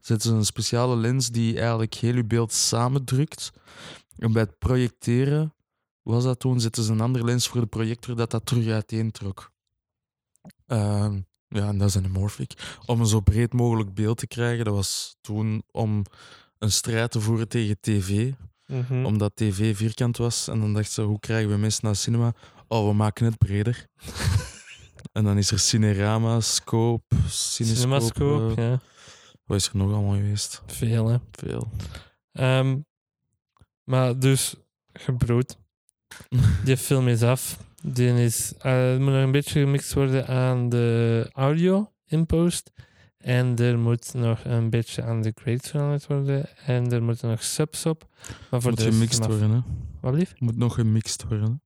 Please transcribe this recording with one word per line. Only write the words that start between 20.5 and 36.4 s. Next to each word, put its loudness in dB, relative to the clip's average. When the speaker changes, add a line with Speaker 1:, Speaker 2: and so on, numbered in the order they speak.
Speaker 1:
dan 0
dachten -2
ze, -4
"Hoe -2
krijgen 0
we 2
mensen -2
naar 0
cinema? 0
Oh, 2
we 2
maken 2
het 0
breder." 0
<laughs> -4
En 0
dan 4
is 2
er 0
Cinerama, 2
Scope, 0
Cinescope, -2
Speaker 2:
Cinemascope, 0
Speaker 1:
eh, 0
Speaker 2:
ja. 0
Speaker 1:
wat 0
is 0
er -4
nog 2
allemaal 0
geweest? -4
Speaker 2:
Veel, 0
hè. 2
Speaker 1:
Veel. -8
Speaker 2:
Ehm, 0
maar 0
dus, 2
gebroed. 0
Speaker 1:
<laughs> 2